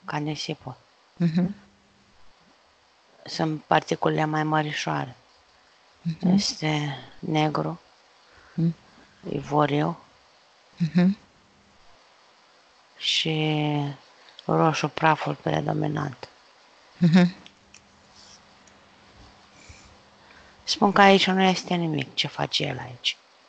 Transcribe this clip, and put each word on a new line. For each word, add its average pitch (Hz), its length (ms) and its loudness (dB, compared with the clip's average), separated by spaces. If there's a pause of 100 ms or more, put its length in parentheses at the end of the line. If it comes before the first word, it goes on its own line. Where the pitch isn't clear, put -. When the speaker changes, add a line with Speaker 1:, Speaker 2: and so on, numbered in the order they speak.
Speaker 1:
ca 151 120 -6
nisipul. 147 600 -8 (400)
Speaker 2:
Mhm. 175 380 0 (1700)
Speaker 1:
Sunt 156 380 -4
particulele 156 640 2
mai 156 180 -2
mărișoare. 151 720 -2 (880)
Speaker 2:
Mhm. 170 320 -4
Speaker 1:
Este 151 640 -2 (220)
negru, 156 600 -2 (760)
Speaker 2:
Mhm. 165 220 0 (540)
Speaker 1:
ivoriu 147 680 0 (800)
Speaker 2:
Mhm. 175 400 2 (1800)
Speaker 1:
și 156 680 -2 (800)
roșu 160 420 2
praful 151 480 0
predominant. - 920 -4 (680)
Speaker 2:
Mhm. 175 380 6 (3250)
Speaker 1:
Spun - 280 0
că 202 100 4
aici 196 260 8
nu 190 140 2
este 185 320 0
nimic. 160 400 -4
Ce - 140 -4
face - 360 -4
el 131 160 -6
aici? 123 380 -8 (320)